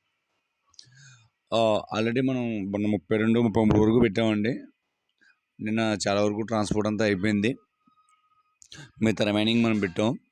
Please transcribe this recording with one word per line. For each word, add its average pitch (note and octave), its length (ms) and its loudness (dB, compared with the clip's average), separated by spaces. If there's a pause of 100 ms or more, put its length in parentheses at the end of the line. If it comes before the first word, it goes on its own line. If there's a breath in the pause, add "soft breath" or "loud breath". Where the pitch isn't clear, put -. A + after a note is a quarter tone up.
(1500 soft breath)
ఆ, A2 280 2 (160)
already A#2 300 0
మనం A#2 440 -4
మొన్న G#2 160 -2
ముప్పై G#2+ 300 -2
రెండు, A2+ 220 2
ముప్పై A2+ 240 2
మూడు G#2 160 4
వరకు A2 200 4
పెట్టామండి. A2 540 0 (1080 soft breath)
నిన్న G#2+ 160 -2 (280)
చాలా G2+ 140 0
వరకు G#2 200 0
ట్రాన్స్‌పోర్ట్ G#2+ 460 -2
అంతా G#2+ 180 0
అయిపోయింది. G#2 520 0 (1400 loud breath)
మిగతా A2 240 0
రిమైనింగ్ G#2+ 380 0
మనం A2 160 0
పెట్టాం. G#2 380 -2 (140)